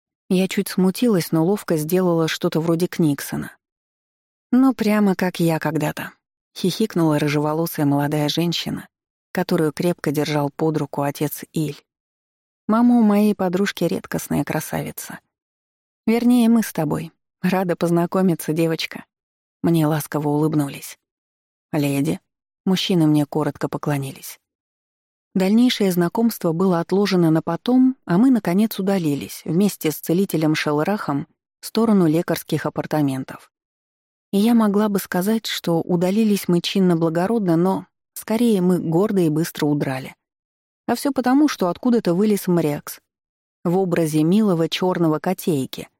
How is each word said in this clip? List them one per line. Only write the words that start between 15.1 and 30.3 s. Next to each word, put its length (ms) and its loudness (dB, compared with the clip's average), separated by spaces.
Вернее, 440 4
мы 120 4
с 120 -10
тобой. 360 -4
Рада 340 0
познакомиться, 800 0
девочка». 540 -2
Мне 240 2
ласково 420 -2
улыбнулись. 680 -2
«Леди». 480 -2
Мужчины 420 2
мне 200 4
коротко 420 -4
поклонились. 720 -8
Дальнейшее 560 2
знакомство 600 0
было 280 0
отложено 500 2
на 120 2
потом, 640 2
а 100 0
мы, 140 4
наконец, 480 0
удалились 640 -2
вместе 460 0
с 60 -4
целителем 580 0